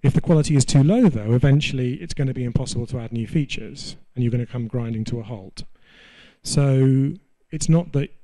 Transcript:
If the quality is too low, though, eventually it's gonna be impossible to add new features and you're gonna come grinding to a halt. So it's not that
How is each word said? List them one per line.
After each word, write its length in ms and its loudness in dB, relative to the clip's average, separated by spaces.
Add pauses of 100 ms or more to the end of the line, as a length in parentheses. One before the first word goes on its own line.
If 120 2
the 60 4
quality 360 2
is 80 4
too 180 4
low, 260 6
though, 260 0
eventually 600 2
it's 200 -10
gonna 200 -2
be 100 -4
impossible 420 -2
to 120 -8
add 140 -10
new 140 -4
features 720 -6 (180)
and 100 -2
you're 80 0
gonna 140 -2
come 200 -8
grinding 380 -6
to 160 -6
a 20 -12
halt. 420 -14 (760)
So 720 2 (380)
it's 180 -2
not 240 2
that 180 -2 (140)